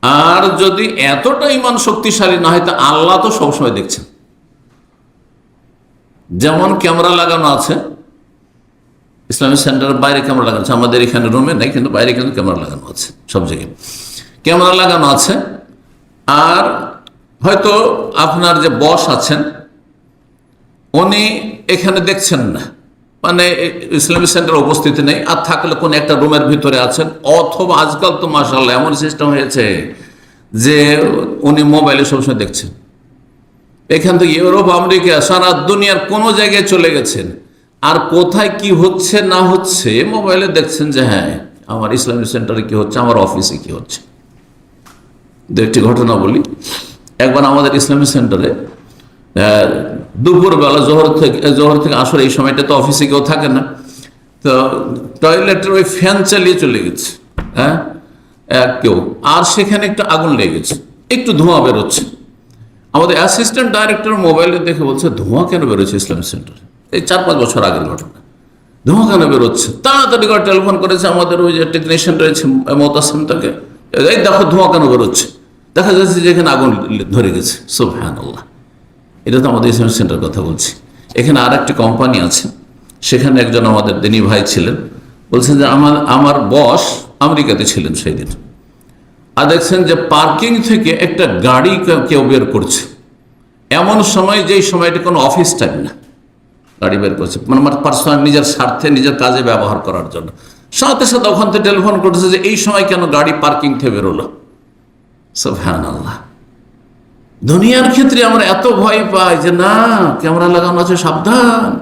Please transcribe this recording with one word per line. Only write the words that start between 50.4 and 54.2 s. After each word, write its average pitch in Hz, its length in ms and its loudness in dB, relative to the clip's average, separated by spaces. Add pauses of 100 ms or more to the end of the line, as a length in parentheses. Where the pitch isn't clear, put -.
জোহর 151 380 4
থেকে, 147 340 2
জোহর 147 260 4
থেকে 147 180 0
আসর 127 240 0
এই 135 100 4
সময়টা 135 340 0
তো 143 120 0
অফিসে 139 320 2
কেউ 143 120 2
থাকে 143 280 -2
না, 131 160 0 (800)